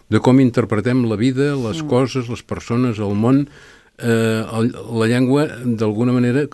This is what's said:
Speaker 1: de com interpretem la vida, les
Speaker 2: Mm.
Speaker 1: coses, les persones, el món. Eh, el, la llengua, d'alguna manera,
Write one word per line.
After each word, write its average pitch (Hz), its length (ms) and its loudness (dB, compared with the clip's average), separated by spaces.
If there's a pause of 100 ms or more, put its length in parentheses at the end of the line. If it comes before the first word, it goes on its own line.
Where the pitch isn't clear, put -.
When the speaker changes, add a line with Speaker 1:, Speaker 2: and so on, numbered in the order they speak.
Speaker 1:
de 107 120 2
com 127 200 6
interpretem 120 640 0
la 110 100 -2
vida, 131 380 0
les 127 280 -4
Speaker 2:
Mm. 151 60 -8
Speaker 1:
coses, 123 400 0
les 117 140 -8
persones, 117 560 -2
el 104 160 -2
món. 127 300 2 (540)
Eh, 113 540 0
el, 113 200 0 (220)
la 110 120 2
llengua, 131 400 2 (180)
d'alguna 113 480 0
manera, 123 420 2